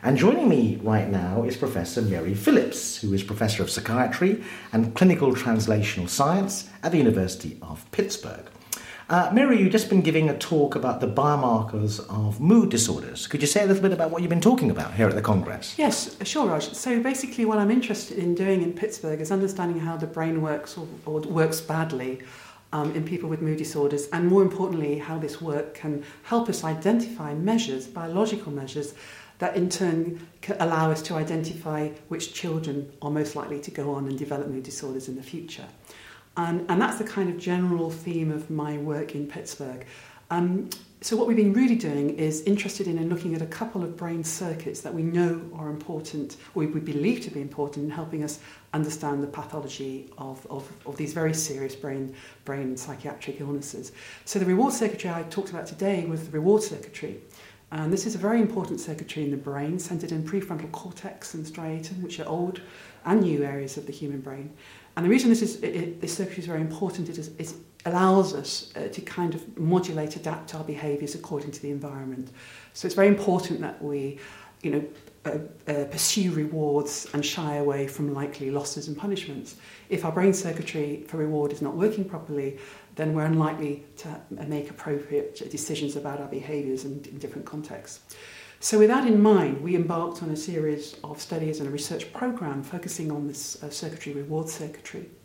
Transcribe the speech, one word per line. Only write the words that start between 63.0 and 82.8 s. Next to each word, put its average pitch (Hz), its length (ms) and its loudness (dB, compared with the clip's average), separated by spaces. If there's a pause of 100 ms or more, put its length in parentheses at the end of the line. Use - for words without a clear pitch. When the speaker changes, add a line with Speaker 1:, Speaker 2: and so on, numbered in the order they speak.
Speaker 2:
and 196 160 6
new 151 220 2
areas 139 340 -6
of 147 80 -10
the 139 60 -12
human 139 300 -8
brain. 139 300 -12 (440)
And 170 80 -2
the 180 60 4
reason 247 220 6
this 220 100 6
is, - 220 0
it, - 120 -2
it, 170 260 -4
this - 140 -6
circuitry 190 260 -6
is 160 40 -8
very 165 160 -2
important, 165 480 -4
it 160 80 -10
is, 156 220 -10
it 160 120 -8 (360)
allows 185 480 6
us, - 400 -8
uh, - 140 -6
to - 120 -10
kind 170 320 -2
of - 240 -10
modulate, 165 580 2
adapt 160 380 -8
our 156 100 -8
behaviors 147 520 -4
according 147 340 -8
to - 140 -12
the 143 80 -6
environment. 135 580 -8 (440)
So - 120 -10
it's 180 80 -2
very 196 140 8
important 180 540 4
that - 200 -8
we, 143 380 -4 (420)
you 160 100 -2
know, 147 140 0 (400)
uh, 156 460 -6
uh, 143 140 0
pursue 180 460 0
rewards 151 840 0
and 147 120 0
shy 147 300 -2
away 143 320 0
from 143 260 -4
likely 139 380 -4
losses 143 360 -4
and 151 80 -6
punishments. 165 600 -6 (340)
If 170 160 -2
our 160 60 0
brain 185 220 6
circuitry 156 720 -4
for 165 100 -8
reward 151 340 0
is 143 100 -6
not 151 120 -2
working 202 320 2
properly, 143 540 -6 (360)